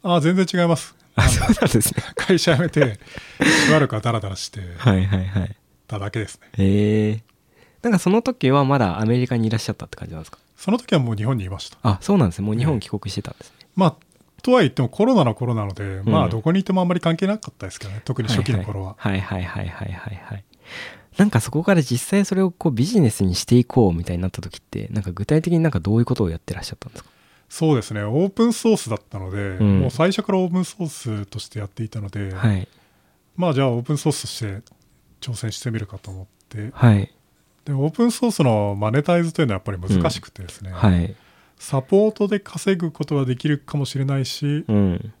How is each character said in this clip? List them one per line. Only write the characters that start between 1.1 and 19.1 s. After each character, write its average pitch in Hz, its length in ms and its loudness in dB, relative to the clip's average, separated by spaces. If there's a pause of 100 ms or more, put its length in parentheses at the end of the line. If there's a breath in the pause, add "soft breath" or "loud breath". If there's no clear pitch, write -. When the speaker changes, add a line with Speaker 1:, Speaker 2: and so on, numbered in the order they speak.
Speaker 2:
あ、 - 140 6
そ - 160 4
う - 40 2
な - 180 4
ん - 40 2
で 110 120 4
す - 120 -2
ね。 - 80 -4 (120)
Speaker 1:
会 - 240 2
社 165 160 4
辞 143 80 2
め 165 80 0
て、 127 280 2 (680 loud breath)
し - 40 4
ば 156 100 6
ら 135 80 2
く - 80 -6
は 107 40 -2
ダ 117 120 0
ラ 113 80 -2
ダ 101 100 -6
ラ 95 60 -8
し - 120 -10
て - 120 -12 (180)
Speaker 2:
は 110 160 4
い 92 100 2
は 95 120 0
い 92 100 -2
は 95 140 -2
い。 92 160 -6 (300)
Speaker 1:
た 104 120 -8
だ 98 120 -6
け 110 100 -6
で 101 80 -8
す - 120 -20
ね。 - 160 -20
Speaker 2:
へ 98 60 2 (500)
ー。 110 80 -6 (640 soft breath)
な 240 80 0
ん - 20 4
か 185 60 4
そ - 100 0
の 214 140 2
時 190 280 0
は 139 140 4
ま 135 140 2
だ 101 220 0
ア 110 40 0
メ 120 140 2
リ 123 100 0
カ 123 80 -2
に 113 100 0
い 110 40 0
ら 113 60 -2
っ - 40 -2
し - 80 -8
ゃ 107 40 -4
っ - 40 -6
た - 100 -14
っ - 40 -20
て - 60 -16
感 87 120 -14
じ 82 60 -14
な 78 60 -12
ん - 20 -14
で - 20 -14
す - 60 -20
か？ - 80 -20 (180)
Speaker 1:
そ - 140 -6
の 240 80 2
時 - 160 -4
は 151 60 4
も 117 120 -2
う 107 40 -2
日 104 80 -4
本 127 120 0
に 98 80 -6
い 92 60 -8
ま 95 80 -10
し - 100 -14
た。 - 140 -20
Speaker 2:
あ、 104 180 2
そ 202 140 0
う 196 40 4
な 139 60 6
ん 90 60 2
で - 40 -12
す - 60 -10
ね。 101 60 -4
も 107 80 -2
う - 20 -2
日 123 80 -2
本 143 160 0
帰 - 80 -16
国 101 220 -8
し - 40 -10
て 101 60 -4
た - 120 -12
ん - 60 -20
で - 60 -20
す - 60 -20
ね。 - 100 -20
Speaker 1:
え - 40 -20
え。 - 20 -20 (100)
ま 185 100 4
あ、 - 100 0 (460)
と 247 100 2
は 254 80 6
言 147 100 4
っ - 20 -20
て 139 100 -2
も 117 60 0
コ - 160 0
ロ 254 100 4
ナ 180 100 6
の 110 100 2
頃 120 200 -4
な 107 100 -2
の 95 100 -8
で、 104 100 -10
Speaker 2:
う 95 200 -8
ん。 110 60 2
Speaker 1:
ま 151 140 4
あ、 90 40 0
ど 110 120 -2
こ 160 120 0
に 190 80 4
い 190 40 -4
て 196 80 -2
も 185 80 2
あ 180 40 2
ん 175 40 0
ま 180 60 0
り 175 60 -2
関 165 160 2
係 190 100 0
な 208 120 -2
か - 140 -12
っ - 40 -20
た 98 100 -12
で 92 60 -10
す - 60 -18
け - 80 -14
ど 98 60 -12
ね。 107 120 -10
特 127 180 -4
に 107 60 -4
初 98 140 0
期 120 100 -2
の 98 120 0
頃 98 180 -8
は。 95 160 -10
Speaker 2:
は 101 160 -4